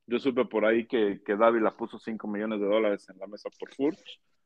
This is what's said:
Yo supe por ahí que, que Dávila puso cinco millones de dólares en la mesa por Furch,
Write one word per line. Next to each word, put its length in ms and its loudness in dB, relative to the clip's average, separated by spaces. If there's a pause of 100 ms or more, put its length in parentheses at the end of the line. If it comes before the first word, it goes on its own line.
Yo 120 -2
supe 260 0
por 220 0
ahí 200 2
que, 380 0
que 120 -2
Dávila 420 4
puso 200 -10
cinco 300 -10
millones 320 -4
de 60 -2
dólares 420 0
en 100 -20
la 80 -16
mesa 220 -14 (100)
por 160 -14
Furch, 460 -4 (260)